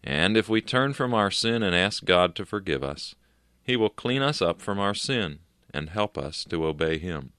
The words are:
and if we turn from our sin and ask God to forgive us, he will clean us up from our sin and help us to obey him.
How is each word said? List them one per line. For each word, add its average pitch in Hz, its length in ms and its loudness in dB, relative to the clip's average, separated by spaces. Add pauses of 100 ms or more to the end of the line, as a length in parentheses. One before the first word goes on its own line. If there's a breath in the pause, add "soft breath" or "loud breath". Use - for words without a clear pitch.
and 85 320 2
if 107 120 2
we 110 120 2
turn 131 320 0
from 127 200 -2
our 104 200 2
sin 113 320 0
and 92 100 2
ask 92 300 0
God 90 320 6
to 95 100 -6
forgive 82 380 -2
us, - 320 -8 (480)
he 127 100 0
will 110 160 2
clean 127 320 -2
us 143 180 0
up 85 200 0
from 101 180 -4
our 101 160 0
sin 101 460 -4 (320)
and 76 180 -6
help 104 260 -2
us 71 280 -6
to 80 200 -2
obey 80 340 0
him. 76 400 -8